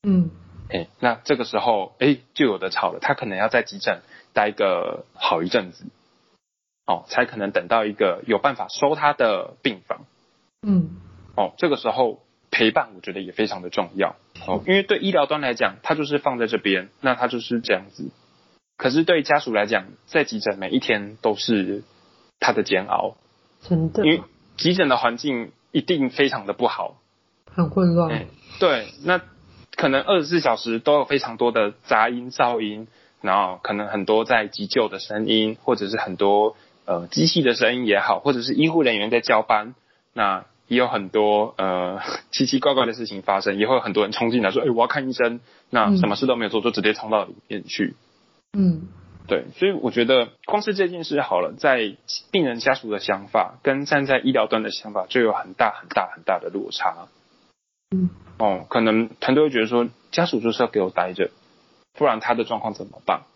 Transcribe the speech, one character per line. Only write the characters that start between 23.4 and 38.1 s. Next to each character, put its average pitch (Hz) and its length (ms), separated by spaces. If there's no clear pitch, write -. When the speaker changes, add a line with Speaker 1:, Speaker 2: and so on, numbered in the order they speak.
Speaker 1:
真 160 320
的。 208 140
Speaker 2:
因 156 60
为 160 100
急 170 160
诊 180 160
的 127 80
环 120 220
境 120 340
一 - 100
定 143 260
非 135 220
常 104 160
的 101 80
不 123 120
好。 - 300
Speaker 1:
很 170 220
混 175 260
乱。 170 160
Speaker 2:
哎， 110 160
对， 135 300
那 180 160
可 156 120
能 135 140
二 190 180
十 143 60
四 165 140
小 120 160
时 113 220
都 147 160
有 139 100
非 143 140
常 120 180
多 120 160
的 107 200
杂 113 240
音、 123 220
噪 120 300
音， 107 280
然 98 160
后 92 260
可 110 100
能 104 140
很 101 180
多 110 200
在 113 220
急 101 200
救 110 220
的 98 100
声 107 280
音， 110 360
或 123 140
者 104 120
是 107 80
很 92 200
多， 104 400
呃， 87 240
机 - 180
器 165 160
的 120 120
声 120 220
音 123 100
也 101 140
好， 95 200